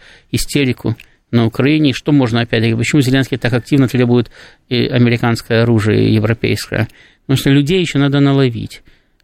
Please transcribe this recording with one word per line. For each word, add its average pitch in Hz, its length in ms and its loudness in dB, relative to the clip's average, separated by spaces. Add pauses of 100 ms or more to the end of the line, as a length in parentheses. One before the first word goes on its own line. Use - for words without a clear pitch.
(320)
истерику 127 640 -4 (360)
на 117 140 2
Украине. 139 480 0
Что - 180 -4
можно, 120 300 2
опять-таки, 113 340 -2
почему 120 260 0
Зеленский 131 360 0
так 120 160 -4
активно 135 340 0
требует, 123 420 0 (400)
э, 120 180 -2
американское 117 760 0
оружие, 107 500 2
европейское? 110 720 -2 (380)
Потому 135 120 0
что 143 120 0
людей 143 300 2
еще 165 180 -4
надо 143 220 2
наловить. 135 640 0 (400)